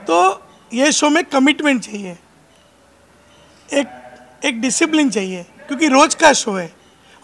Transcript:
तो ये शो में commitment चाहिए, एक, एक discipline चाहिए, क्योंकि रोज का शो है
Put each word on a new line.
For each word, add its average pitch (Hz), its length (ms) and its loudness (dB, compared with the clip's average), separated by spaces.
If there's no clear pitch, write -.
तो 370 400 0
ये 269 180 2
शो 302 180 0
में 320 140 2
commitment 277 580 0
चाहिए, 196 360 -12
एक, 285 140 -2
एक 233 160 -4
discipline 302 480 0
चाहिए, 185 340 -6
क्योंकि 285 440 -6
रोज 277 280 4
का 302 180 4
शो - 180 -4
है 180 220 -6